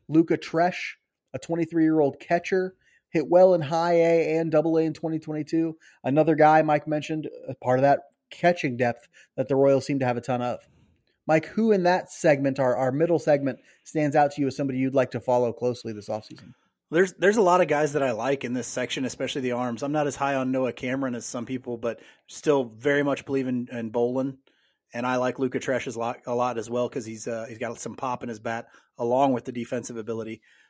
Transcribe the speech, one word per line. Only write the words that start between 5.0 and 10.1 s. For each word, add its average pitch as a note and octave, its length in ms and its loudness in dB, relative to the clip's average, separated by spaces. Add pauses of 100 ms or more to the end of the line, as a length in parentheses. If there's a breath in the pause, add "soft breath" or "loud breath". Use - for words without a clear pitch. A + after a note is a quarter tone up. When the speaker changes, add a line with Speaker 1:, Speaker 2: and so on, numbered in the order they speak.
Speaker 1:
twenty-two. D#3 580 -4 (260 soft breath)
Another D3+ 320 4
guy D#3 260 8
Mike D3+ 260 2
mentioned, D3+ 420 -6 (180)
a C3 80 -8
part B2+ 240 0
of C3+ 40 4
that C#3 160 4 (300)
catching E3 480 0
depth A#2+ 320 -2 (260 soft breath)
that C3 140 -4
the C#3 60 2
Royals C#3 300 4
seem C#3 140 -2
to C3 60 0
have B2 120 0